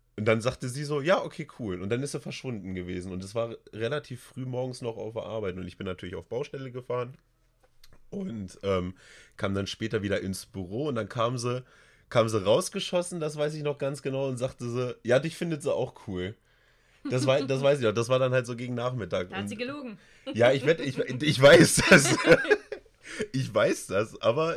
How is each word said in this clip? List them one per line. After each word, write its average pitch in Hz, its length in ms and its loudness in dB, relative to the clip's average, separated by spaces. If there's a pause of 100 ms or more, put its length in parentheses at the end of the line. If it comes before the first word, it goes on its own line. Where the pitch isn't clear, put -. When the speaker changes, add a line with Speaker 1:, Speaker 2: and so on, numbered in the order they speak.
(180)
Speaker 1:
und 104 80 -2
dann 113 160 4
sagte 123 280 -4
sie 139 140 -8
so, 147 180 -4
„Ja, 170 220 2
okay, 160 240 -12 (120)
cool.“ 92 220 -6
Und 98 80 -6
dann 123 140 -2
ist 143 80 -8
sie 143 80 -8
verschwunden 104 560 -10
gewesen. 90 380 -8
Und 92 100 -8
es 95 100 -14
war 117 220 -4 (180)
relativ 120 480 -6
früh - 240 -12
morgens 127 360 -6
noch 113 160 -6
auf 107 160 -8
der 110 100 -6
Arbeit. 101 340 -6
Und 90 100 -8
ich - 100 -14
bin 98 100 -8
natürlich 90 280 -8
auf 82 120 -12
Baustelle 135 440 -8
gefahren 123 460 -8 (920)
und, 113 540 -10
ähm, 92 320 -2 (420)
kam 98 180 -2
dann 98 120 -2
später 110 360 -4
wieder 95 180 0
ins 95 240 -6
Büro. 95 420 -8
Und 131 80 -4
dann 107 140 -4
kam 123 280 -2
sie, 123 260 -4 (460)
kam 113 180 4
sie 107 160 0
rausgeschossen, 175 800 0
das 151 160 -6
weiß 151 160 0
ich 156 100 -8
noch 143 140 -2
ganz 139 240 -4
genau, 135 260 -2
und 131 100 -4
sagte 123 320 -6
sie, 123 340 -4
„Ja, 120 160 4
dich 160 180 -8
findet 165 260 -4
sie 123 100 0
auch 120 220 -2 (120)
cool.“ 92 280 -6 (720)
Das 127 160 0
wei-, 139 180 4
das 135 180 -2
weiß 139 180 4
ich 120 60 0
noch, 107 80 4
das 117 160 0
war 127 100 4
dann 127 120 2
halt 127 140 2
so 123 100 -8
gegen 123 200 -6
Nachmittag. 104 540 -4
Speaker 2:
Da 185 80 -8
hat 196 60 -4
Speaker 1:
Und 202 60 -6
Speaker 2:
sie 208 80 -10
gelogen. 254 400 -10 (360)
Speaker 1:
Ja, 117 180 6
ich 131 140 0
werd, 165 160 2
ich, 139 180 -6
ich 127 420 0
weiß 151 480 10
das. 147 340 8
<laughs> - 40 2 (1080)
Ich 120 200 -4
weiß 131 340 2
das, 104 340 -2
aber 160 340 0